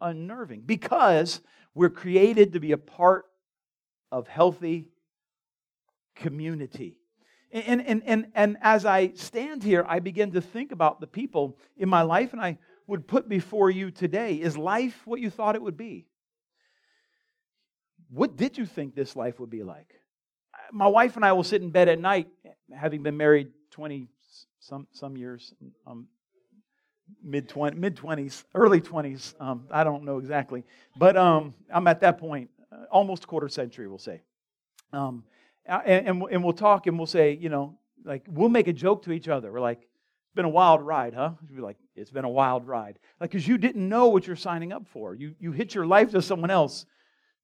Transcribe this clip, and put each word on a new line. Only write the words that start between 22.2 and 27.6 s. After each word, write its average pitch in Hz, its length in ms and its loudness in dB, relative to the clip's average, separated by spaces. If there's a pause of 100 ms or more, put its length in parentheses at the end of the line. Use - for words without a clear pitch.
having 147 280 -6
been 147 120 -4
married 147 360 4 (200)
twenty 143 380 -14 (500)
some, 139 320 -16
some 135 240 -16
years, 123 380 -14 (340)
um, 120 200 -20 (1160)
mid 143 240 -8
twenty, 147 300 -6